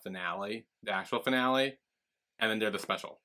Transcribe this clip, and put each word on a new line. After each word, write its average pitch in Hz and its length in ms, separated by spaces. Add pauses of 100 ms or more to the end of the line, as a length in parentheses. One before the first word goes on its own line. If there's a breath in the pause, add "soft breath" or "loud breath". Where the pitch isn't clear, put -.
finale, 95 640 (160)
the 104 80
actual 95 320
finale, 131 560 (640)
and 110 100
then 110 80
they're 107 140
the 101 80
special. - 440